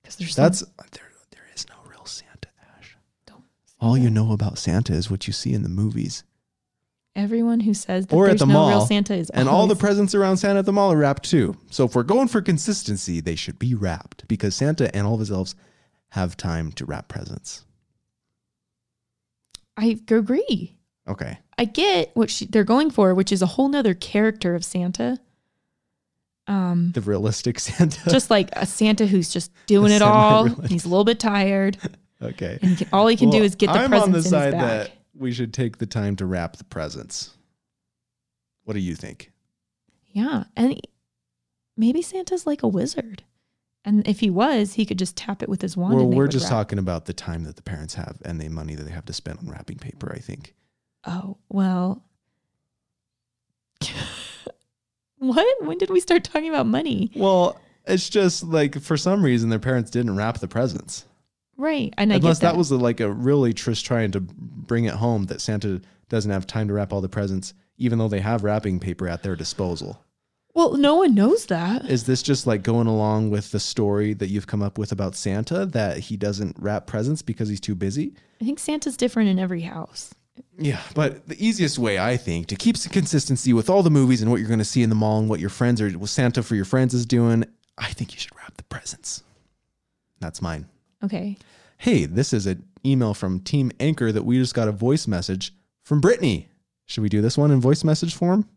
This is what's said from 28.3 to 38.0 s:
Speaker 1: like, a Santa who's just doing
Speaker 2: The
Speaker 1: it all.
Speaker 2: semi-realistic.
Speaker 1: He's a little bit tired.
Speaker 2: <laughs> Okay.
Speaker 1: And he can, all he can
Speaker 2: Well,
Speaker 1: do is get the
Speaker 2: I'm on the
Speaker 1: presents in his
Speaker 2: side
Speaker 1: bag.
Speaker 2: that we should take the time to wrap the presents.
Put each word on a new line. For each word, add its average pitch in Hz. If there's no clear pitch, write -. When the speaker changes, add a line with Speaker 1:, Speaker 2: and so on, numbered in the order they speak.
Speaker 1:
like, 196
a -
Santa 214
who's 185
just -
doing 208
Speaker 2:
The 208
Speaker 1:
it 208
all. 214
Speaker 2:
semi-realistic. 233
Speaker 1:
He's 170
a 175
little 190
bit 226
tired. 196
Speaker 2:
<laughs> -
Okay. 117
Speaker 1:
And 185
he 170
can, -
all 208
he 226
can 226
Speaker 2:
Well, 220
Speaker 1:
do 208
is 196
get 202
the 190
Speaker 2:
I'm 233
on 254
the -
Speaker 1:
presents 196
in -
his 180
Speaker 2:
side 143
Speaker 1:
bag. -
Speaker 2:
that 110
we 127
should 117
take 120
the 113
time 101
to 95
wrap 90
the -
presents. -